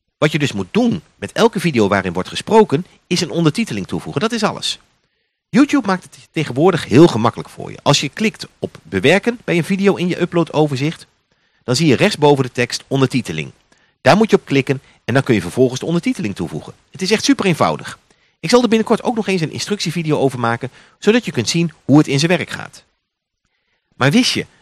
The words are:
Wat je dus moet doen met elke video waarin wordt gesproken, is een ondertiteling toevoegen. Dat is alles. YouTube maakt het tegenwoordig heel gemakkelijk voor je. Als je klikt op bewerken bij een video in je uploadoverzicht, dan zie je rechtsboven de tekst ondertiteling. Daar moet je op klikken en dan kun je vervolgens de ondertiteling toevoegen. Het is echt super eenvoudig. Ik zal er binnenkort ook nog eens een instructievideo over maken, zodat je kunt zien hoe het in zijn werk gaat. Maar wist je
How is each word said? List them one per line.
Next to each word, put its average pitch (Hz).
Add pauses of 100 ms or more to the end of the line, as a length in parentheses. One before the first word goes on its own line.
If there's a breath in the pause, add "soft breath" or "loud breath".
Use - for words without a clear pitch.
(180)
Wat 151
je 156
dus 143
moet 98
doen 233 (140)
met -
elke 214
video 127
waarin 95
wordt 90
gesproken, 185 (220 soft breath)
is 175
een 160
ondertiteling 147
toevoegen. 85
Dat 220
is 226
alles. - (680)
YouTube 285
maakt 185
het -
tegenwoordig 151
heel 156
gemakkelijk 113
voor -
je. -
Als -
je 143
klikt - (120)
op -
bewerken 175
bij 165
een 165
video 196
in 165
je 170
uploadoverzicht, 156 (560)
dan 123
zie 165
je 123
rechtsboven 147
de 127
tekst -
ondertiteling. 117 (500)
Daar 143
moet 220
je 208
op 170
klikken 135 (240 soft breath)
en 113
dan 139
kun 120
je 98
vervolgens 123
de 101
ondertiteling 165
toevoegen. 80 (180)
Het -
is 185
echt 214
super 277
eenvoudig. 95 (400)
Ik 160
zal 240
er 247
binnenkort 220
ook 233
nog 214
eens 190
een 151
instructievideo 156
over 127
maken, 117 (300 soft breath)
zodat 220
je -
kunt 117
zien 170 (140)
hoe 135
het 151
in 139
zijn 165
werk 135
gaat. - (1120)
Maar 143
wist 233
je 95 (160 soft breath)